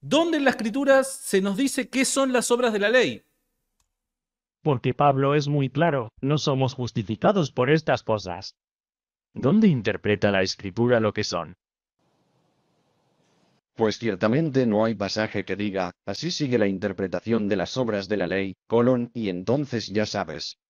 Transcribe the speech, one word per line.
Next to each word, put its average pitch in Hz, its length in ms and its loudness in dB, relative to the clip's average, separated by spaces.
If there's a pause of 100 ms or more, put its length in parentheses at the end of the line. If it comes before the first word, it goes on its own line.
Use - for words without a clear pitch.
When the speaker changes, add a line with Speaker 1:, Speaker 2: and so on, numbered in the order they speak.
Speaker 1:
¿dónde 311 360 2
en 285 60 0
la 254 80 4
Escritura 262 520 2
se - 380 -2
nos 196 160 -2
dice 262 320 -2
qué 254 160 0
son 269 280 0
las 240 180 2
obras 240 220 2
de 208 60 0
la 202 100 2
ley? 196 340 2 (1400)
Speaker 2:
Porque 127 320 0
Pablo 139 400 4
es 147 140 0
muy 143 220 0
claro, 139 400 0 (120)
"No 143 160 0
somos 131 380 0
justificados 123 760 -2
por 127 200 0
estas 156 320 2
cosas". 98 500 -6 (800)
¿Dónde 185 360 4
interpreta 104 600 2
la 95 140 4
Escritura 113 560 0
lo 107 140 2
que 107 100 -4
son? 85 320 -6 (2250)
Speaker 3:
Pues 110 220 0
ciertamente 123 720 0
no 107 180 2
hay 113 80 -2
pasaje 101 520 -4
que 95 100 -6
diga, 95 380 -4 (120)
"Así 123 260 -8
sigue 127 260 -2
la 104 100 2
interpretación 98 800 -4
de 104 80 0
las 90 220 -4
obras 104 320 -4
de 104 80 -2
la 87 100 -2
ley, 95 280 -4 (120)
colon, 120 460 2
y 110 160 -4
entonces 113 580 -4
ya 104 180 -2
sabes". 80 520 -8 (120)